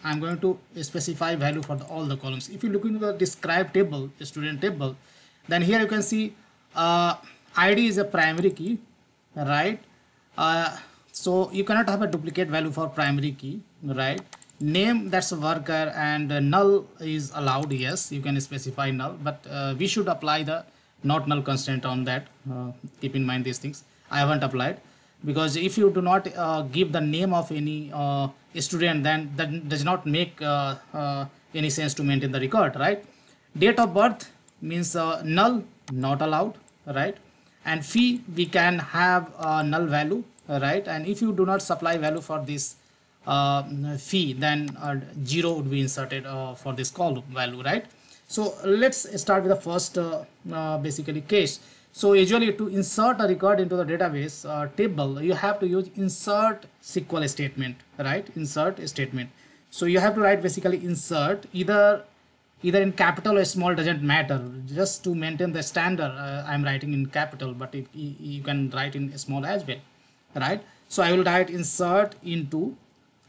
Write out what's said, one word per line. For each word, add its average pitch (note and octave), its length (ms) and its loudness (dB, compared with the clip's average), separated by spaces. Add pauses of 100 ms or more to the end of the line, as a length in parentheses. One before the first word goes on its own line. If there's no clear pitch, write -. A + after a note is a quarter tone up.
I'm D3+ 140 -2
going E3 200 -4
to F#3 180 2 (240)
specify E3 540 -4
value D3+ 260 0
for C#3+ 140 -6
the, C3 100 -8
all D#3+ 200 -8
the C#3 120 -2
columns. C3 320 -8
If F#3+ 140 -8
you A#3 60 0
look G3+ 160 0
into G#3+ 140 -2
the G#3 120 0
describe F3 600 0
table, D3 360 2 (120)
student D3+ 400 -6
table, C#3+ 340 -2 (520)
then E3+ 140 2
here G3+ 180 4
you G#3+ 80 4
can G#3+ 140 0
see, G#3+ 340 -2 (380)
uh, E3+ 420 2 (400)
I F#3 180 6
D A#3 140 4
is G3 100 2
a G3+ 80 2
primary F3 460 2
key, G3 280 -4 (560)
right? D3+ 460 0 (560)
Uh, E3 400 0 (340)
so F#3 400 0
you G3 140 0
cannot G#3+ 240 2
have G3+ 120 0
a G#3 60 2
duplicate D#3+ 400 -2
value D#3 240 -2
for D#3+ 160 -4
primary C#3+ 460 0
key, C#3 280 -12 (220)
right? C3+ 380 -4 (380)
Name, G3 500 2
that's F3+ 220 0
a E3+ 80 -4
worker, D#3 560 -2
and, D3+ 360 0
uh, D3 80 0
null G3 460 6 (140)
is D#3 360 -4
allowed. C#3 380 0
Yes, C3+ 380 -4
you C#3+ 100 -6
can C#3 180 0
specify C3+ 520 -4
null, C#3 300 -6
but, C#3+ 280 -6
uh, C#3 280 -4
we C#3+ 100 0
should G3 200 0
apply D#3 360 2
the D#3 200 -4 (400)
not D3 240 2
null D3 140 2
constraint C3+ 440 -2
on B2+ 200 -2
that. C3 220 -4 (220)
Uh, B2 220 -8 (300)
keep C3+ 140 -6
in C3+ 100 0
mind B2+ 200 -2
these B2+ 120 -6
things. C#3+ 260 -10 (280)
I C#3+ 80 0
haven't C#3+ 240 2
applied, C3 360 -2 (460)
because D3+ 320 0
if F#3+ 200 0
you G3+ 120 8
do F3+ 120 2
not, F#3+ 260 4 (100)
uh, D#3+ 240 0
give D3+ 300 0
the D#3+ 100 0
name E3 320 0
of E3+ 180 0
any, D3+ 420 -4
uh, C#3 360 -2 (300)
student, D#3+ 440 0
then D3+ 320 0
that D#3 320 -4
does C#3+ 160 -2
not F3+ 220 0
make, E3 360 0
uh, C#3+ 340 0 (180)
uh, C#3+ 320 -4 (300)
any D3+ 160 0
sense D3 240 -2
to D#3 80 -4
maintain C#3 280 2
the C3+ 80 -4
record, C#3 360 2
right? G3 280 0 (540)
Date G#3+ 220 6
of G#3+ 140 4
birth G#3+ 380 2 (300)
means, E3+ 340 -4
uh, D#3+ 300 0
null, G3 380 4 (280)
not C3+ 300 0
allowed, D#3 320 2 (320)
right? D3 320 -2 (480)
And D#3+ 200 -2
fee, A#3+ 360 2 (120)
we E3+ 120 0
can F3 340 4
have F3 600 2
a D#3 240 0
null D#3 240 2
value, D3+ 360 0 (240)
right? D3 400 0
And D#3+ 200 -6
if G3+ 140 -2
you A3 120 2
do F#3 120 4
not F#3+ 180 2
supply E3+ 340 0
value D#3 240 0
for D#3 180 -6
this, C#3+ 360 -6 (500)
uh, C#3 380 2 (340)
fee, D#3+ 360 0
then, D3 360 0 (120)
uh, C#3+ 160 -2 (280)
zero E3 280 0
would C#3+ 180 -2
be C#3 80 0
inserted, C3+ 460 -4
uh, C3 280 -8
for C3+ 200 -8
this B2+ 180 -6
column D#3 400 -2
value, B2+ 320 -4
right? F#3 220 -2 (420)
So G#3+ 260 -2 (120)
let's G#3 540 2
start G3 240 2
with F#3+ 80 2
the F#3+ 100 4
first, F3 360 -4
uh, E3 280 -4 (280)
uh, D#3+ 240 -2
basically D3 440 -6
case. F3 400 2 (320)
So G3+ 200 4
usually G3+ 380 6
to G#3 160 -4
insert G#3+ 540 2
a G#3 60 4
record F#3+ 340 4
into F3+ 160 0
the F3 80 0
database, D#3 640 -2
uh, D3 260 -4
table, D3 460 0
you F3 120 2
have G3+ 260 0
to F#3+ 80 0
use F#3 280 0
insert G#3 680 0 (160)
S - 160 -8 (100)
Q F3 120 -2
L D3 100 0
statement, C3+ 480 -4 (220)
right? D3+ 360 -2
Insert D#3 540 -2
statement. B2+ 400 -4 (400)
So - 160 -4
you F3 140 4
have G#3 160 4
to A3 60 2
write G3+ 200 6
basically F3+ 420 0
insert, E3+ 720 -2
either, G3+ 500 4 (600)
either F3+ 180 4
in G3 120 2
capital F#3 440 2
or F#3+ 80 6
small, F3+ 300 0
doesn't D#3+ 260 0
matter. C#3+ 400 2 (240)
Just D3 380 -2
to F3+ 100 -2
maintain D#3+ 400 -2
the D#3+ 80 -4
standard, E3+ 500 -2
uh, C#3 360 -8
I'm C#3+ 160 0
writing C#3 300 -2
in C#3 120 0
capital, C#3 480 -4
but B2+ 220 -10
if C3 180 -8
y-, D3 260 -10
you C#3+ 220 -8
can C#3 300 -2
write C#3 240 -4
in C#3 220 -6
small C#3 280 -6
as F#3 200 -2
well, B2+ 120 -6 (580)
right? D#3 280 -2 (260)
So - 140 2
I E3+ 80 6
will F3+ 120 6
write F3+ 280 4
insert F3+ 720 2
into E3 520 -4 (540)